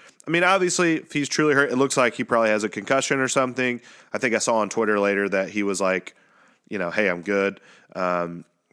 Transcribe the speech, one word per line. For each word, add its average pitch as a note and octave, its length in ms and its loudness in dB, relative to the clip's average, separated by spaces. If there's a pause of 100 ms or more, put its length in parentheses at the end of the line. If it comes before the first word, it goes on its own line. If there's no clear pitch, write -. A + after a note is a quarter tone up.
(280)
I - 20 -12
mean, E3+ 140 2
obviously, F3+ 540 2
if - 160 -10
he's C#3+ 160 -2
truly D3+ 240 2
hurt, C#3 180 4
it B2+ 60 0
looks C3+ 200 2
like B2 180 2
he C3 80 -4
probably A2+ 260 2
has G#2+ 140 2
a G#2+ 60 -2
concussion C3+ 500 -2
or C3 80 0
something. B2+ 540 -2 (300)
I G#2 60 -6
think A2+ 180 0
I G#2+ 40 2
saw A#2 180 0
on G#2 120 0
Twitter G#2+ 300 0
later G2+ 300 0
that F#2+ 200 -2
he G#2 140 -4
was G2 160 -2
like, F#2 360 -2 (540)
you G#2+ 80 -8
know, F2 140 -4
"Hey, G#2 180 0
I'm F2 120 -4
good." G2 400 -2 (340)
Um, F2 480 -4 (300)